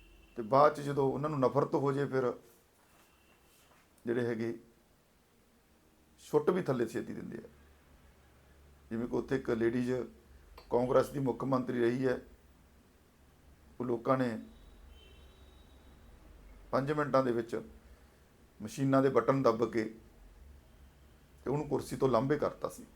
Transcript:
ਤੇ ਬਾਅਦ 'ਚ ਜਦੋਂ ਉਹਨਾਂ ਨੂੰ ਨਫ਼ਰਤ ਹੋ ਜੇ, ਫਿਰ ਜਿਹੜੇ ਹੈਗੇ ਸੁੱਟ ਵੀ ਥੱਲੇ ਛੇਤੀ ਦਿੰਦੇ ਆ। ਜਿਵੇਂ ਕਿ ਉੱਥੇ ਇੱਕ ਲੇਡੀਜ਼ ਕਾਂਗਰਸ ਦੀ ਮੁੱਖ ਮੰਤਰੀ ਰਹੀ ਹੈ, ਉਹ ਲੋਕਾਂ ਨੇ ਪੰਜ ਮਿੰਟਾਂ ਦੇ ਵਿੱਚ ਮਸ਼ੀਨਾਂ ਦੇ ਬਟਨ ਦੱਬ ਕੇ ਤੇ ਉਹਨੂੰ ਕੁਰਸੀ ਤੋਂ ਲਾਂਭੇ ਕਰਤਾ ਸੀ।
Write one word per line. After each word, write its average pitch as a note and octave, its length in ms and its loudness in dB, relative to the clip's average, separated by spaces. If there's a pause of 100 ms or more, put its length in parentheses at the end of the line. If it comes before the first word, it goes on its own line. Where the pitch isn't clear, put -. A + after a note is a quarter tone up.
(360)
ਤੇ A#2+ 60 -6
ਬਾਅਦ C#3 320 6
'ਚ D#3 60 -10
ਜਦੋਂ C#3 320 0
ਉਹਨਾਂ C#3 180 -4
ਨੂੰ C#3+ 100 -2
ਨਫ਼ਰਤ C3 340 2
ਹੋ C#3 180 2
ਜੇ, C#3 140 -2
ਫਿਰ B2 260 0 (1700)
ਜਿਹੜੇ A#2 200 -2
ਹੈਗੇ A2+ 320 -4 (1600)
ਸੁੱਟ D3+ 320 0
ਵੀ F3+ 120 0
ਥੱਲੇ B2 240 0
ਛੇਤੀ - 260 -6
ਦਿੰਦੇ - 260 -12
ਆ। - 100 -16 (1400)
ਜਿਵੇਂ A#2 180 -6
ਕਿ B2 80 -4
ਉੱਥੇ B2+ 200 -2
ਇੱਕ C3 140 -4
ਲੇਡੀਜ਼ A#2+ 420 0 (800)
ਕਾਂਗਰਸ B2+ 380 2
ਦੀ C#3 100 -8
ਮੁੱਖ C3+ 260 -2
ਮੰਤਰੀ B2+ 360 -2
ਰਹੀ B2 260 2
ਹੈ, B2+ 120 0 (1600)
ਉਹ A#2+ 40 -8
ਲੋਕਾਂ B2+ 340 0
ਨੇ A#2+ 200 -2 (2250)
ਪੰਜ C#3 220 0
ਮਿੰਟਾਂ C3+ 320 2
ਦੇ B2 80 0
ਵਿੱਚ A2+ 300 -4 (1000)
ਮਸ਼ੀਨਾਂ C3+ 400 2
ਦੇ C#3 60 6
ਬਟਨ C3+ 340 2
ਦੱਬ A2+ 300 2
ਕੇ A2+ 220 -2 (1500)
ਤੇ B2 60 -4
ਉਹਨੂੰ D3 180 -2
ਕੁਰਸੀ C#3+ 280 -4
ਤੋਂ C#3 120 2
ਲਾਂਭੇ C3+ 300 2
ਕਰਤਾ - 300 -4
ਸੀ। - 280 -16